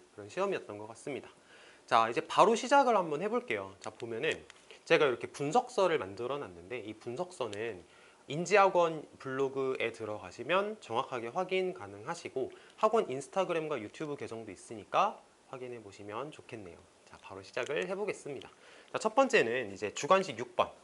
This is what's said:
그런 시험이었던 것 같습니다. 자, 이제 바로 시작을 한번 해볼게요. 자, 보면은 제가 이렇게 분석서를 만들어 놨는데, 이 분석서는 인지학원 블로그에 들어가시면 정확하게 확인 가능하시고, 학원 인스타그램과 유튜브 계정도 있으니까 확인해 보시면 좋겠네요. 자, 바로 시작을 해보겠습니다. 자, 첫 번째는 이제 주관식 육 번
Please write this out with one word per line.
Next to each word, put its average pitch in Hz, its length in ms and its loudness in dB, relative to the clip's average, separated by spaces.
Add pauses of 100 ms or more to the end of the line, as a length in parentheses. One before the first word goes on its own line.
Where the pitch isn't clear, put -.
(140)
그런 104 160 -14
시험이었던 175 480 -4
것 107 120 -12
같습니다. 117 420 -10 (560)
자, 113 240 6
이제 139 160 0
바로 180 280 8
시작을 254 400 6
한번 165 280 0
해볼게요. 151 580 -4
자, - 80 -8
보면은 117 420 -4 (540)
제가 156 220 6
이렇게 120 220 0
분석서를 180 720 2
만들어 113 380 -6
놨는데, 98 440 -10
이 107 140 -10
분석서는 113 880 -6 (460)
인지학원 170 800 4 (120)
블로그에 135 760 0
들어가시면 117 880 -4
정확하게 120 460 -4
확인 185 440 -2
가능하시고, 190 800 -8 (240)
학원 214 340 2
인스타그램과 156 720 -2
유튜브 143 360 -8
계정도 113 360 -10
있으니까 135 640 -2 (300)
확인해 123 340 -12
보시면 104 480 -10
좋겠네요. 98 460 -14 (300)
자, 80 160 -20
바로 95 200 -14
시작을 147 460 -4
해보겠습니다. 190 640 -8 (420)
자, - 60 -2
첫 220 160 -2
번째는 131 580 4
이제 98 220 -4
주관식 156 440 2
육 - 180 -8
번 - 120 2 (160)